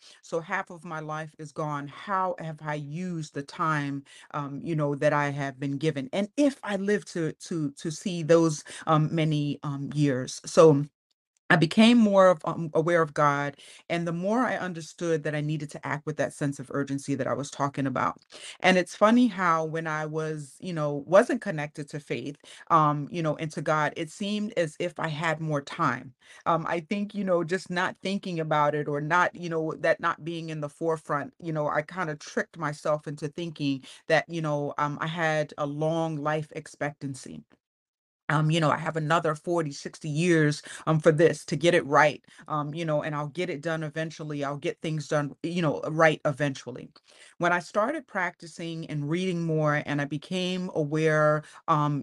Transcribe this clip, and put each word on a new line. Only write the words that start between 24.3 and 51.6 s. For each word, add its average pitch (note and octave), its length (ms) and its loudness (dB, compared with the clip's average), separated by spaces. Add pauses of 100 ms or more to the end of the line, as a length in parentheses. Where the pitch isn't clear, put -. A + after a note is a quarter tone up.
as E3 220 -2
if F3 200 -6
I D#3 80 -2
had D#3 320 -2
more D#3 220 -2
time. C3+ 540 -4 (320)
Um, E3 200 2
I E3+ 120 -2
think, G3+ 340 -6
you G3+ 100 -6
know, F3 200 2
just F3 260 -4
not F3+ 320 -2
thinking F#3+ 380 -4
about D3+ 340 2
it D3 140 -2
or D3 120 -2
not, E3 360 2
you F3 140 -8
know, D#3+ 220 -4 (100)
that D#3+ 180 2
not E3+ 260 -4
being E3 240 -8
in D#3 120 -8
the D3 80 -6
forefront, D#3+ 720 -4
you E3 140 -6
know, D3+ 140 0
I - 160 0
kinda E3+ 320 -6
tricked - 420 -6
myself D3+ 500 -2
into D3 200 -6
thinking D3 560 -4 (240)
that, D#3 200 4
you E3 140 -6
know, D3 380 -2
um, D3 200 -2
I - 60 -4
had D#3 540 -2
a D3 80 -2
long D#3+ 480 -2
life D3+ 400 -4
expectancy. C#3 880 -10 (840)
Um, D#3 220 2
you E3 100 2
know, D3+ 120 4
I - 80 2
have D#3+ 180 -4
another D#3+ 380 2
forty, E3 360 -2
sixty - 380 -10
years, D#3 540 4 (240)
um, D#3+ 120 4
for E3 120 6
this D3+ 340 4
to - 100 -4
get E3 200 4
it E3 100 4
right, D3 400 4 (220)
um, D3 260 -4
you E3+ 100 -6
know, D3+ 200 -2
and D#3 100 -6
I'll D3+ 140 -4
get E3+ 240 -4
it D3 100 -8
done D#3+ 220 -4
eventually. D#3 600 -6
I'll C#3+ 140 -4
get D#3 240 -6
things D#3 260 -4
done, D3 360 -2
you E3+ 180 -2
know, D3 260 0
right D#3 380 4
eventually. C3+ 640 -4 (480)
When F3 160 2
I F3 60 2
started A#3+ 480 -2
practicing E3 800 -8
and D3 200 -4
reading E3+ 360 -2
more D3+ 420 0
and C#3+ 160 -2
I C#3+ 40 -2
became F3+ 680 -4
aware, D3+ 720 2 (240)